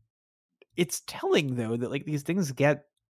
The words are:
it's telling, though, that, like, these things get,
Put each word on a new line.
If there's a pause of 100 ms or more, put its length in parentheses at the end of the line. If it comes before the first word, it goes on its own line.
(760)
it's
telling,
though,
that,
like,
these
things
get, (260)